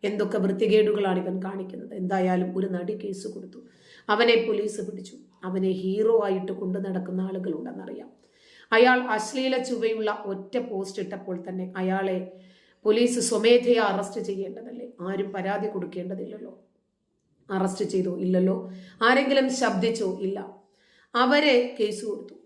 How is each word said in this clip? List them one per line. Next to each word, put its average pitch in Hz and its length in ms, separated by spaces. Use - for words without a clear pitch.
എന്തൊക്കെ 208 340
വൃത്തികേടുകളാണ് 202 800
ഇവൻ 185 240
കാണിക്കുന്നത്. 190 520
എന്തായാലും 185 640
ഒരു 190 80
നടി 185 300
കേസ് 196 320
കൊടുത്തു, - 320
അവനെ 226 280
പോലീസ് 208 340
പിടിച്ചു. - 360
അവനെ 190 260
ഹീറോ 202 540
ആയിട്ട് 190 280
കൊണ്ടു 185 260
നടക്കുന്ന 185 420
ആളുകളുണ്ടെന്നറിയാം. 180 880
അയാൾ 247 280
അശ്ലീല 247 640
ചുവയുള്ള 220 640
ഒറ്റ 196 320
പോസ്റ്റ് 196 440
ഇട്ടപ്പോൾ 185 360
തന്നെ 185 280
അയാളെ 190 420
പോലീസ് 240 360
സ്വമേധയാ 233 600
അറസ്റ്റ് 202 380
ചെയ്യേണ്ടതല്ലേ? 196 680
ആരും 190 320
പരാതി 196 340
കൊടുക്കേണ്ടതില്ലല്ലോ. 185 920
അറസ്റ്റ് 190 340
ചെയ്തോ? 180 340
ഇല്ലല്ലോ. 185 520
ആരെങ്കിലും 269 480
ശബ്ദിച്ചോ? 196 680
ഇല്ല. 196 180
അവരെ 247 680
കേസ് 208 240
കൊടുത്തു. - 420